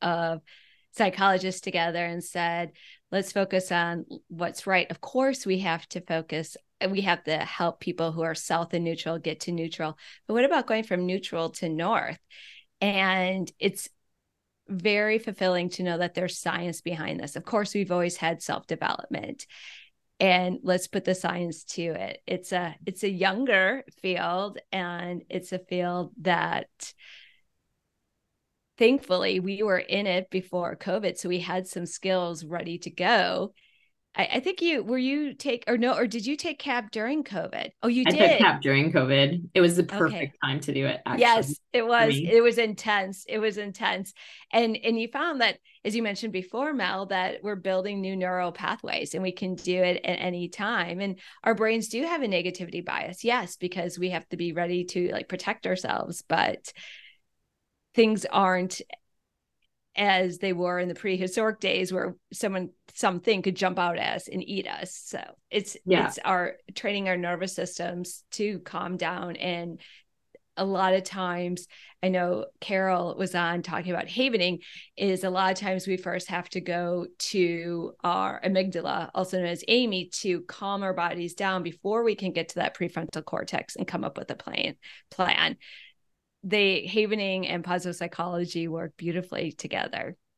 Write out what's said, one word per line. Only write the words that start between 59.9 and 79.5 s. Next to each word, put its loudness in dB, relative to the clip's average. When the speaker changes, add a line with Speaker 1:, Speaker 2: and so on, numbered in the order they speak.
Speaker 1:
as 2
they 0
were 0
in 0
the -4
prehistoric 0
days 0
where -2
someone, -2
something 2
could 0
jump 2
out 2
at 0
us -10
and -6
eat -4
us. -8
So -10
it's, -4
Speaker 2:
Yeah. 4
Speaker 1:
it's -8
our 2
training -2
our 2
nervous -2
systems -6
to -2
calm -6
down. -4
And -4
a -2
lot 4
of 4
times, -4
I 2
know 2
Carol 0
was -2
on 0
talking -4
about -2
havening, 0
is 0
a 0
lot 4
of -2
times -2
we 0
first -6
have -4
to -6
go -2
to 0
our 0
amygdala, 0
also 0
known 0
as -4